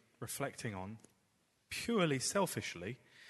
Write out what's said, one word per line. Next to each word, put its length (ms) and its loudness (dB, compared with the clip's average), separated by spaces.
reflecting 540 -4
on, 240 -6
purely 500 4
selfishly, 800 0